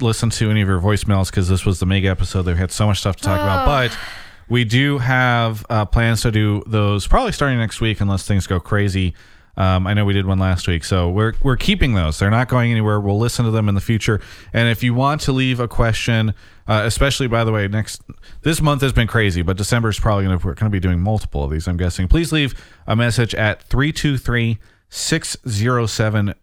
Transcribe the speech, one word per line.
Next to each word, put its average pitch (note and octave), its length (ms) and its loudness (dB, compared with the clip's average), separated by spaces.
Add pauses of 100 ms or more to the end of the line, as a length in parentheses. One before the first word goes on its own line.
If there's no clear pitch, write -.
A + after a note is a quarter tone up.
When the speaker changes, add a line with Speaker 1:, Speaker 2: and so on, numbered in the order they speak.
Speaker 1:
listen A2+ 300 0
to A2 200 0
any G#2+ 120 2
of F#2+ 60 0
your F#2+ 120 2
voicemails G2 500 2
'cause F#2 180 0
this F#2 180 0
was F#2+ 120 0
the F#2 80 -2
mega F#2+ 220 2
episode. F#2 340 -2
They F2 120 0
had F2+ 180 -2
so G#2+ 140 0
much G2+ 140 2
stuff - 160 -2
to - 60 -16
talk G2 180 0
about, - 240 0
Speaker 2:
Oh. - 20 4
Speaker 1:
but C3 320 0 (500)
we A#2+ 160 2
do C3+ 340 2
have, A#2+ 720 0
uh, G#2+ 140 2
plans A2+ 380 2
to A#2+ 80 2
do G#2 360 0
those G#2 400 0
probably A3+ 260 2
starting C3 260 0
next A2+ 220 -4
week A2 200 -2
unless G2 260 -2
things G2 200 0
go F#2 140 -2
crazy. G2 540 0 (420)
Um, F#2 300 2
I G2+ 80 0
know G#2 120 2
we G2 80 2
did G2 120 2
one F#2+ 120 0
last F#2 280 0
week, E2+ 180 -2
so F2 260 0
we're, G#2+ 320 0
we're C3 140 2
keeping E3+ 380 0
those. D#2+ 240 0
They're G2 120 2
not A#2 180 2
going A#2+ 220 2
anywhere. G#2+ 280 0
We'll G2+ 200 0
listen A#2 260 0
to A2+ 60 0
them A2 180 0
in G2+ 60 2
the F#2+ 60 0
future. G#2+ 400 0 (340)
And A#2 140 2
if A2+ 140 -2
you A#2+ 120 0
want C#3 280 0
to C#3+ 100 0
leave C3 280 0
a A#2 80 -2
question, A2+ 640 2 (360)
uh, G#2+ 180 2
especially, C3+ 420 0
by A#2 180 0
the A2 80 0
way, G2+ 160 0
next, G#2 320 -6 (420)
this D#3+ 200 0
month D3 180 2
has C3 120 0
been A#2 140 2
crazy, G2 360 2
but F2+ 160 0
December A2+ 320 0
is F#2+ 100 -4
probably G2+ 240 2
gonna, F#2 140 0
we're F2 160 -4
gonna A2 160 -2
be G2 100 -2
doing F2 200 0
multiple F#2+ 440 -2
of C#2 60 -4
these, D#2+ 180 -4
I'm F2+ 80 -2
guessing. F2+ 320 -2
Please D#3+ 240 2
leave D3 220 0 (320)
a A2 100 0
message A#2 380 0
at G#2+ 280 -2
three C#3 300 0
two C#3+ 240 0
three, A#2 420 -2 (300)
six - 480 -4 (120)
zero A#2 380 0
seven, G#2 560 0